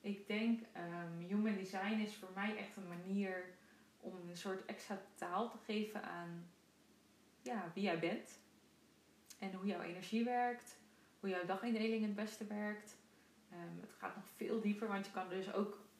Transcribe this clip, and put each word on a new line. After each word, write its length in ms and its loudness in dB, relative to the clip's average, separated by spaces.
Ik 200 -4
denk, 340 4
ehm, 460 -4
human 280 6
design 440 2
is 160 0
voor 180 -10
mij 240 0
echt 200 -6
een 100 -8
manier 580 0
om 160 -8
een 80 -8
soort 280 -2
extra 360 -6
taal 340 0
te 160 -10
geven 380 2
aan, 460 -4
ja, 320 -2
wie 100 2
jij 160 4
bent. 400 0
En 140 -4
hoe 120 -4
jouw 160 2
energie 420 0
werkt. 540 2
Hoe 100 0
jouw 160 2
dagindeling 600 4
het 100 2
beste 300 -2
werkt. 520 -4
Ehm, 300 -8
het 160 -14
gaat 180 -4
nog 100 -10
veel 260 0
dieper, 260 2
want 180 0
je 60 -12
kan 180 -2
dus 240 -2
ook 260 2